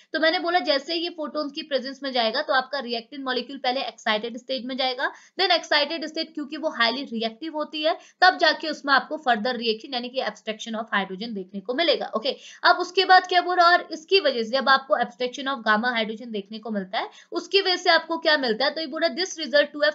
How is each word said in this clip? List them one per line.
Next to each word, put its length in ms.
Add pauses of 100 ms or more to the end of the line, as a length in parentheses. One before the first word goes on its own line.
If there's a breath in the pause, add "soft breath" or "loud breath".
(140)
तो 60
मैंने 200
बोला 200
जैसे 340
ही 60
ये 100
फोटॉन्स 420
की 100
प्रेजेंस 420
में 80
जाएगा, 300
तो 120
आपका 260
रिएक्टेंट 460
मॉलिक्यूल 340
पहले 220
एक्साइटेड 560
स्टेट 280
में 120
जाएगा, 340 (280 loud breath)
then 120
एक्साइटेड 540
स्टेट 280
क्योंकि 240
वो 120
हाईली 340
रिएक्टिव 520
होती 280
है, 140 (240 loud breath)
तब 160
जाके 320
उसमें 240
आपको 240
फर्दर 380
रिएक्शन 380
यानी 160
कि 120
abstraction 500
of 220
hydrogen 360
देखने 300
को 140
मिलेगा। 420
ओके, 200 (280 loud breath)
अब 120
उसके 300
बाद 220
क्या 140
बोल 160
रहा 120
है, 80
और 140
इसकी 280
वजह 240
से 60
जब 200
आपको 280
abstraction 480
of 120 (100)
gamma 300
hydrogen 300
देखने 320
को 120
मिलता 280
है, 100 (220 loud breath)
उसकी 300
वजह 140
से 140
आपको 280
क्या 200
मिलता 280
है, 60
तो 100
ये 60
बोल 140
रहा 80
है, 80
"This 200
result 300
to 200
a 80